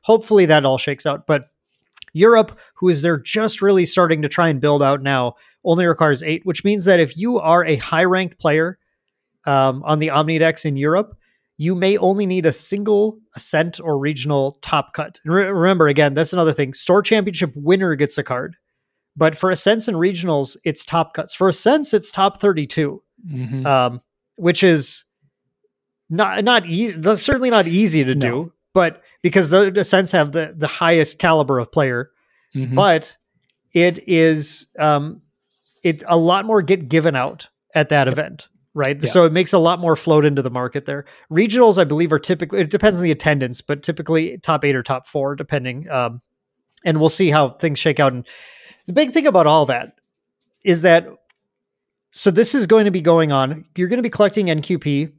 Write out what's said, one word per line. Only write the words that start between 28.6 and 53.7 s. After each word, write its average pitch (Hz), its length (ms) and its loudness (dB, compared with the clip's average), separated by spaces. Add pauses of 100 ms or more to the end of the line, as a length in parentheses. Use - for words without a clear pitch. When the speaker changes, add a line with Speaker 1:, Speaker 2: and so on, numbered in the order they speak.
Speaker 1:
but 170 280 0 (220)
because 175 260 2
the 196 300 4
Ascents 190 320 0
have 151 220 0
the, 156 220 -4
the 151 120 -6
highest 165 520 0
caliber 151 400 2
of 117 120 -8
player, 131 400 -2 (440)
Speaker 2:
Mm-hmm. 131 200 -6
Speaker 1:
but 180 420 2 (560)
it 175 340 0
is, 160 600 0 (120)
um, 151 420 -2 (600)
it, 160 240 -2
a 175 80 2
lot 180 300 2
more 220 160 2
get 165 260 -2
given 156 280 0
out - 340 -6 (260)
at 151 140 0
that 139 180 2
Speaker 2:
Yep. 135 60 -2
Speaker 1:
event, 151 340 -8 (260)
right? 143 300 -4
Speaker 2:
Yeah. - 60 -2
Speaker 1:
So 175 160 6
it 156 80 2
makes 180 180 0
a 190 80 4
lot 170 200 2
more 165 180 0
float 151 280 2
into 143 160 0
the 127 80 -4
market 127 360 -8
there. 143 200 -10 (260)
Regionals, 208 460 4
I 185 60 4
believe, 156 300 0
are 147 60 0
typically, 180 420 -4
it 151 80 -2
depends 196 300 0
on 180 40 -2
the 165 80 0
attendance, 135 500 -2
but 147 220 -8
typically 160 540 -4
top 156 260 -2
eight 143 120 0
or 127 80 -4
top 127 240 -6
four, 139 280 -6
depending. 143 540 -8
Um, 123 320 -4 (640)
and 156 140 0
we'll 156 100 4
see 180 220 0
how 147 180 2
things 147 300 -4
shake 151 200 -2
out. 135 140 4
And 123 120 -10 (600)
the 180 80 -10
big 285 180 0
thing 302 160 2
about 185 180 4
all 151 200 4
that 123 300 -6 (680)
is 170 200 0
that, 170 220 4 (1080)
so - 200 0
this 233 240 2
is 233 100 0
going 214 200 4
to 208 60 0
be 180 100 -4
going 160 300 2
on. 139 340 -2 (100)